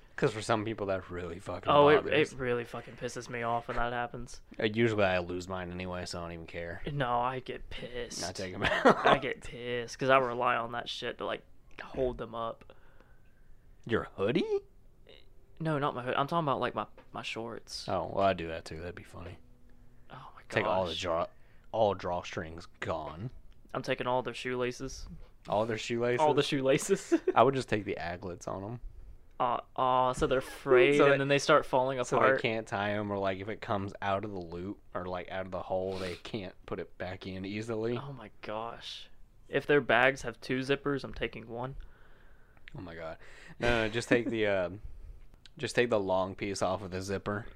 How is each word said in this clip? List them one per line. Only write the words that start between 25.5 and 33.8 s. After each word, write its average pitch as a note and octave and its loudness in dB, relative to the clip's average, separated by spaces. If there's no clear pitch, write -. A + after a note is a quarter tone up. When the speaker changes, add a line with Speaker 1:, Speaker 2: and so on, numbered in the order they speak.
Speaker 1:
their A2+ -2
shoelaces? A#2+ 0
Speaker 2:
All D3+ 6
the C#3 4
shoelaces. C#3+ 2
<laughs> F#4 2
Speaker 1:
I A#2+ 10
would C3+ 6
just B2+ -2
take G#2+ 0
the G2 -4
aglets F2 -8
on G2 -6
'em. A#2+ -8
Speaker 2:
Aw, A#2+ 0
aw, B2+ 4
so D3+ 0
they're C3 4
Speaker 1:
<laughs> - -8
Speaker 2:
frayed C#3 8
Speaker 1:
So D3 10
Speaker 2:
and C#3 8
Speaker 1:
they, C#3 4
Speaker 2:
then C#3 0
they C#3+ 6
start C#3+ 6
falling C3 2
Speaker 1:
so - 2
Speaker 2:
apart. C3 6
Speaker 1:
they - 0
can't A2+ 0
tie G2+ -2
'em, G#2 0
or, G2+ 0
like, G2 0
if G2+ -8
it G2+ -6
comes G2+ -2